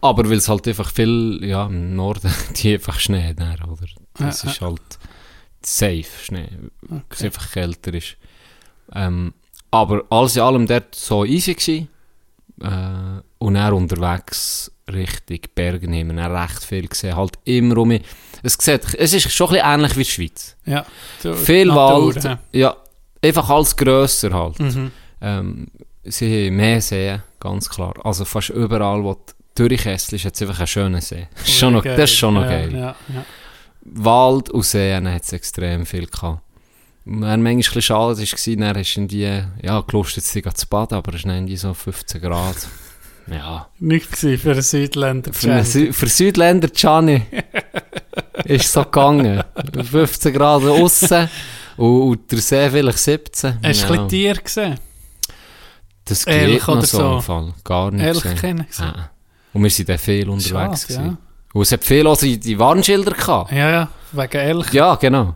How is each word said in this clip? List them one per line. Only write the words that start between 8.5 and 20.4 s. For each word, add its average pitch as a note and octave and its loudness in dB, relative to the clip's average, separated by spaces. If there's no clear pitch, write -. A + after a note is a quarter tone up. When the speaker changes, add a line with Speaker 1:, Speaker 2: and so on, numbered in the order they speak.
Speaker 1:
Ähm, F2+ -4
aber G#2 2
alles A#2 4
in B2 2
allem B2 4
dort A#2+ -2
so G#2 -2
easy E3+ 0
gsi. D#3+ -2
Äh, F#2+ -6
und G#2 0
dann G#2 2
unterwegs F2 -4
Richtung F#2 -8
Bergen F2 -4
haben E2 -2
wir E2 -6
dann F2 -4
recht F2 -6
viel F#2 -6
gesehen. F#2 -6
Halt F#2 -4
immer A#2+ 2
um A#2 4
mich. A#2 2
Es B2 0
sieht, - 0
es D#3+ 2
ist F#3+ 2
schon F3 2
ein D#3+ 2
bisschen D3+ 4
ähnlich D3 2
wie C3+ 0
die - -4
Schweiz. - -8